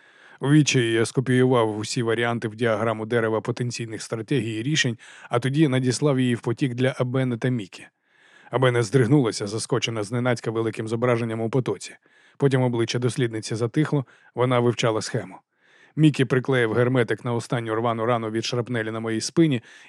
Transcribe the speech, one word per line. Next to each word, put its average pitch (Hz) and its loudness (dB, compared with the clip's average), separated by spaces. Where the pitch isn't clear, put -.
У 139 0
відчаї 131 6
я 113 4
скопіював 127 2
усі 107 -4
варіанти 117 0
в 107 -8
діаграму 110 0
дерева 110 0
потенційних 117 -6
стратегій 113 -4
і - -6
рішень, 131 0
а 120 0
тоді 139 2
надіслав 131 0
її 123 2
в 107 -4
потік 123 -2
для 127 0
Абени 127 -2
та 127 -2
Мікі. 117 -6
Абена 123 2
здригнулася, 113 2
заскочена 113 -4
зненацька 120 -2
великим 113 -4
зображенням 117 -2
у 113 -2
потоці. 113 -4
Потім 135 2
обличчя 117 0
дослідниці 117 -2
затихло, 131 -2
вона 123 2
вивчала 113 0
схему. 92 -8
Мікі 147 4
приклеїв 123 0
герметик 120 0
на 120 -2
останню 117 -4
рвану 113 -2
рану 113 -2
від 110 -4
шрапнелі 117 -4
на 113 -8
моїй 113 -4
спині 151 2